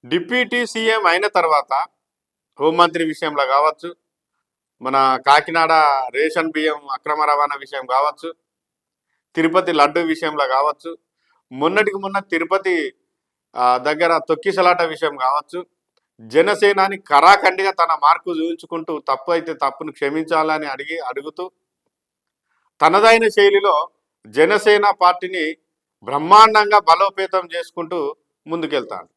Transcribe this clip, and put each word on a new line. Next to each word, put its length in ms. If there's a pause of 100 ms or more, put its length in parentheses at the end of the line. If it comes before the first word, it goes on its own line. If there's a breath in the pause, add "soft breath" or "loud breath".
డిప్యూటీ 600
సీఎం 400
అయిన 220
తర్వాత 600 (720)
హోంమంత్రి 460
విషయంలో 400
కావచ్చు, 500 (840)
మన 460
కాకినాడ 440 (440)
రేషన్ 360
బియ్యం 380
అక్రమ 340
రవాణా 320
విషయం 300
కావచ్చు, 500 (1000)
తిరుపతి 360
లడ్డు 280
విషయంలో 480
కావచ్చు, 500 (540)
మొన్నటికి 460
మొన్న 220
తిరుపతి, 760 (600)
ఆ, 220
దగ్గర 400
తొక్కిసలాట 640
విషయం 360
కావచ్చు, 480 (560)
జనసేనాని 760
కరాఖండిగా 760
తన 300
మార్కు 300
చూపించుకుంటూ, 680
తప్పు 320
అయితే 220
తప్పును 380
క్షమించాలని 760
అడిగి, 320
అడుగుతూ, 520 (1300)
తనదైన 460
శైలిలో 640 (380)
జనసేన 640
పార్టీని 640 (480)
బ్రహ్మాండంగా 760
బలోపేతం 760
చేసుకుంటూ 600 (320)
ముందుకెళ్తాడు. 680